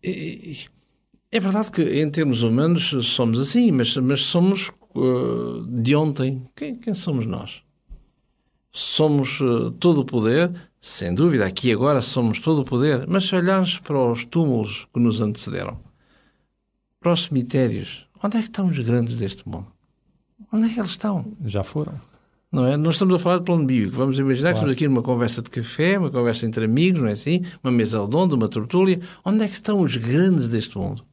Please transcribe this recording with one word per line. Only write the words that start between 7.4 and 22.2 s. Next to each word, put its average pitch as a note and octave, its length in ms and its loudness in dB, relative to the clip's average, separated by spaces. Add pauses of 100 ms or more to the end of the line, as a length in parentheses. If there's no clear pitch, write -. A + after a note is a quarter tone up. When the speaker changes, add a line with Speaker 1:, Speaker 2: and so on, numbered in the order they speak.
Speaker 1:
Somos, D3 680 0
eh, A#2 380 0
todo D#3+ 220 4
o B2 40 0
poder, B2+ 460 2 (280)
sem - 340 -6
dúvida, C3+ 320 4
aqui A#2 260 0
agora B2+ 300 2
somos A#2 380 -2
todo D#3 220 2
o B2+ 40 -2
poder, C3+ 420 0
mas F#3 180 0
se - 100 -2
olharmos F3+ 440 2
para C3 320 0
os A#2 140 -6
túmulos A#2+ 680 -2
que B2 60 -2
nos A2+ 220 2
antecederam, F#2+ 580 -6 (1200)
para E3+ 140 0
os E3+ 120 -2
cemitérios, A#2+ 840 -2 (140)
onde G#3 160 -2
é A3 40 0
que A3 60 -4
estão F#3+ 200 -2
os D3+ 120 0
grandes A#2 360 0
deste G#2 320 -6
mundo? F#2 200 -10 (840)
Onde A3 140 2
é A3+ 40 2
que A#3 100 -6
eles F#3+ 120 -4
estão? G3+ 540 -4
Speaker 2:
Já G2+ 180 -2
foram. - 480 -8 (400)